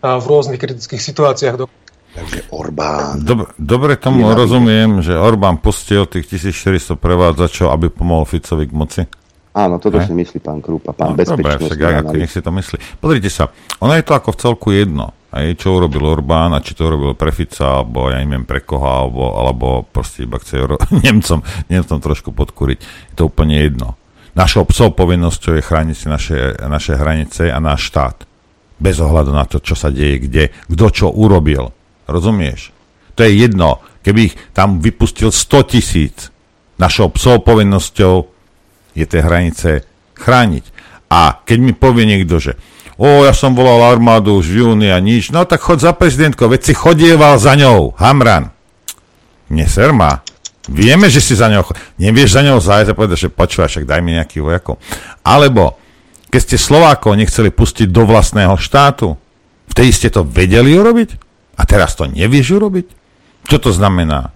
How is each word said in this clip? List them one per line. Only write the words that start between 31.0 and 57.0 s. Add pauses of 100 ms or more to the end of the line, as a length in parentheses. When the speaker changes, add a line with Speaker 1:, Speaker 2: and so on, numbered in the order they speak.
Speaker 3:
urobil. (340)
Rozumieš? (380)
To
je
jedno, (240)
keby
ich (160)
tam
vypustil
sto
tisíc. (480)
Našou
psou
povinnosťou (580)
je
tie
hranice (300)
chrániť. (460)
A
keď
mi
povie
niekto,
že (400)
„O,
ja
som
volal
armádu
už
v
júni
a
nič“,
no
tak
chod
za
prezidentkou,
veď
si
chodieval
za
ňou,
Hamran. (920)
Neser
ma. (420)
Vieme,
že
si
za
ňou
cho-, (220)
nevieš
za
ňou
zájsť
a
povedať,
že
„Počúvaj,
však
daj
mi
nejakých
vojakov“. (420)
Alebo (500)
keď
ste
Slovákov